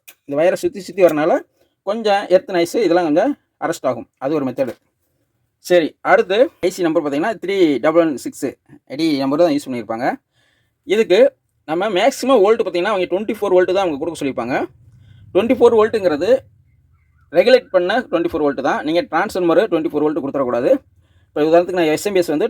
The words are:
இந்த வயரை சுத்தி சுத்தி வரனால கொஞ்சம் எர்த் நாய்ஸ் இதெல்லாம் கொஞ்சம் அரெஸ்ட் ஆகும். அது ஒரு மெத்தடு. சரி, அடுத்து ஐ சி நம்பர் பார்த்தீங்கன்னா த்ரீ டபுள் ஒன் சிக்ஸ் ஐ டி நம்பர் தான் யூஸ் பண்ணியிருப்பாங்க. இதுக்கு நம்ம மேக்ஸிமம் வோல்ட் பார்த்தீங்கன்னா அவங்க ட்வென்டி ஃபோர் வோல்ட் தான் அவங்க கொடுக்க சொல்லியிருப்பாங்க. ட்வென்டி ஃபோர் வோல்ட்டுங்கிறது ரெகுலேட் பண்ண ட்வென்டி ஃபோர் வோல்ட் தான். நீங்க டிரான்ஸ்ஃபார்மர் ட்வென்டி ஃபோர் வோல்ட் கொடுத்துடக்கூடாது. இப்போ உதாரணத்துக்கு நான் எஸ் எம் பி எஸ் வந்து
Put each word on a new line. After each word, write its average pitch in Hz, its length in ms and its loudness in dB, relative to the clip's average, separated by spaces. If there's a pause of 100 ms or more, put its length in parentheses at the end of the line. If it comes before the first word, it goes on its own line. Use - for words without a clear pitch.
(240)
இந்த 139 140 -10
வயரை 180 240 2
சுத்தி 180 240 -4
சுத்தி 185 180 -2
வரனால 156 280 2 (540)
கொஞ்சம் 208 360 0 (120)
எர்த் 185 200 0
நாய்ஸ் 170 200 0 (120)
இதெல்லாம் 170 220 2
கொஞ்சம் 185 220 2 (340)
அரெஸ்ட் 151 260 -6
ஆகும். 113 160 -8 (180)
அது 151 140 -2
ஒரு 139 100 -2
மெத்தடு. 123 240 -4 (960)
சரி, 175 200 4 (220)
அடுத்து 190 260 4 (300)
ஐ 185 80 0
சி 190 120 -4
நம்பர் 160 180 0
பார்த்தீங்கன்னா 151 280 -4 (100)
த்ரீ 196 140 -4 (280)
டபுள் 160 180 4
ஒன் 160 100 0 (120)
சிக்ஸ் 139 220 -10 (460)
ஐ 131 80 -10
டி 165 60 0 (160)
நம்பர் 143 220 0
தான் 156 120 2
யூஸ் 143 120 -6
பண்ணியிருப்பாங்க. 117 380 -6 (880)
இதுக்கு 202 240 2 (520)
நம்ம 180 260 -2
மேக்ஸிமம் 247 480 2
வோல்ட் 226 180 2
பார்த்தீங்கன்னா 180 320 -2
அவங்க 180 180 -2
ட்வென்டி 208 260 -4
ஃபோர் 185 180 0
வோல்ட் 180 200 2
தான் 196 100 0
அவங்க 147 160 -4
கொடுக்க 160 180 -8
சொல்லியிருப்பாங்க. 127 340 -4 (800)
ட்வென்டி 226 240 2
ஃபோர் 233 220 6
வோல்ட்டுங்கிறது 196 500 0 (1040)
ரெகுலேட் 226 420 2
பண்ண 185 240 0 (140)
ட்வென்டி 170 200 -2
ஃபோர் 151 140 -2
வோல்ட் 135 220 -2
தான். 214 180 -2
நீங்க 165 240 0
டிரான்ஸ்ஃபார்மர் 175 520 0 (100)
ட்வென்டி 160 200 -2
ஃபோர் 147 140 -2
வோல்ட் 151 160 -2
கொடுத்துடக்கூடாது. 131 480 -2 (580)
இப்போ 151 200 -4
உதாரணத்துக்கு 180 340 2
நான் 156 140 0
எஸ் 156 120 -10
எம் 202 80 -2
பி 185 60 4
எஸ் 165 120 -2
வந்து 175 140 -2